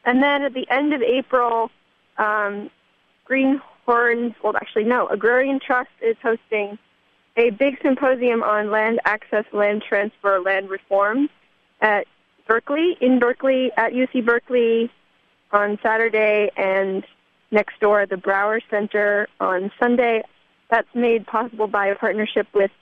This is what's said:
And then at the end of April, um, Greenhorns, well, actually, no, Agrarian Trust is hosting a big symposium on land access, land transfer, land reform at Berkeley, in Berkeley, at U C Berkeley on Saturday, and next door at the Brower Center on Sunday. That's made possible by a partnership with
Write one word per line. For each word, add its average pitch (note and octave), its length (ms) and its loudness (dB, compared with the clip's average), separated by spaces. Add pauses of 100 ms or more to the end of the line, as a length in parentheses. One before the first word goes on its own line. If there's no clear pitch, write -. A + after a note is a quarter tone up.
And B3+ 180 4
then C#4+ 200 2
at C4 120 -4
the B3+ 160 -6
end D4 240 0
of B3+ 80 -4
April, A#3 720 0 (440)
um, G#3 540 -2 (540)
Greenhorns, A#3+ 1160 0
well, G#3 160 -2
actually, - 280 -4
no, A#3 240 0
Agrarian B3+ 500 0
Trust B3+ 320 -2 (100)
is A3+ 220 0
hosting G#3+ 560 -4 (580)
a A#3 140 4
big C4+ 300 0
symposium C4 600 0
on G#3 280 0
land A3 340 0
access, G#3+ 480 -2
land G#3 360 0
transfer, G3+ 520 0
land G3 280 -2
reform G3+ 640 0 (500)
at G#3 260 0 (420)
Berkeley, C#4+ 520 0
in B3+ 200 4
Berkeley, C4 560 0
at A3+ 180 -2
U B3+ 180 0
C B3+ 80 0
Berkeley A#3 680 0 (640)
on G#3 280 0
Saturday, G#3+ 760 0
and G3 480 -2 (480)
next G#3 260 0
door G#3 220 4
at G3 100 -2
the F#3+ 60 -2
Brower G3+ 520 -2
Center G#3 600 -2 (100)
on F#3+ 400 -2
Sunday. A#3+ 440 2 (480)
That's A3+ 220 0
made A#3 340 0
possible A3 420 -4
by G3+ 180 -2
a G3+ 80 0
partnership G#3 580 -2
with G3 300 2